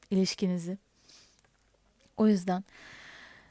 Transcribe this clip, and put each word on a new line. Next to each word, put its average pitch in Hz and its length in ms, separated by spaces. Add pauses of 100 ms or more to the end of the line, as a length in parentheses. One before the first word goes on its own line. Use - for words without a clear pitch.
(100)
ilişkinizi. 185 680 (1400)
O 214 120
yüzden, 185 360 (880)